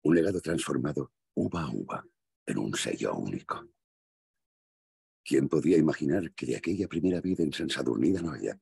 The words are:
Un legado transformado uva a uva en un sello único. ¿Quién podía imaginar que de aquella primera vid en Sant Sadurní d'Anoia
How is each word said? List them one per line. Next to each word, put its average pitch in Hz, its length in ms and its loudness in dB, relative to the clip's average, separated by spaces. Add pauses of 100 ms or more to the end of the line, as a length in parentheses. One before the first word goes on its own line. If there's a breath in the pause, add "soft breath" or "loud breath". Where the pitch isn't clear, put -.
Un 82 100 6
legado 85 260 4
transformado 71 720 -2 (220)
uva - 300 -2
a - 60 -4
uva - 360 -8 (400)
en 50 120 -2
un 52 180 -2
sello 50 400 -2
único. 50 500 -6 (1600)
¿Quién 67 240 2
podía 80 300 4
imaginar 78 540 2
que - 140 -8
de 58 100 -2
aquella 90 320 -2
primera 87 320 0
vid 92 200 0
en 76 120 2
Sant 82 180 -4
Sadurní 62 420 2
d'Anoia 69 500 -4